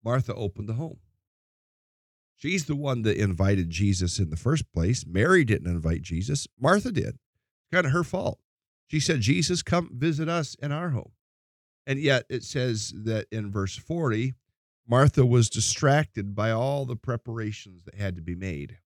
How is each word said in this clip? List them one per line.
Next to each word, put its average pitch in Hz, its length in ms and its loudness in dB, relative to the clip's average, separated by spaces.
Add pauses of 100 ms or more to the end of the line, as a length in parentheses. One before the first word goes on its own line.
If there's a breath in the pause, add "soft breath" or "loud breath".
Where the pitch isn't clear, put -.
Martha 120 300 0
opened 104 360 -6
the 110 60 -4
home. 160 240 -8 (1400)
She's 170 280 -2
the 147 100 -2
one 135 260 -2
that 110 160 2
invited 95 520 2
Jesus 90 500 0
in 85 100 0
the 76 80 -6
first 139 340 -2
place. 92 340 0
Mary 143 380 4
didn't 101 260 0
invite 82 320 -2
Jesus. 104 460 -4 (100)
Martha 185 360 2
did. - 220 -4
It's - 580 -20
kinda 170 160 2
her 160 160 2
fault. - 340 -6 (480)
She 156 140 0
said, 151 200 2
"Jesus, 165 400 2
come 175 300 0
visit 151 380 0
us 170 260 -2
in 143 160 -6
our 160 200 -4
home." - 200 -4 (760)
And 139 140 -4
yet 131 300 2
it 120 140 -6
says 123 520 -4
that 107 360 -4
in 104 200 -6
verse 98 240 -2
forty, 135 600 -2 (520)
Martha 135 380 6
was 120 240 6
distracted 113 880 0
by 107 160 0
all 135 340 -2
the 120 100 -6
preparations 110 880 -8
that - 120 -18
had 98 200 -4
to 85 60 -12
be 87 140 -6
made. 85 440 -8 (120)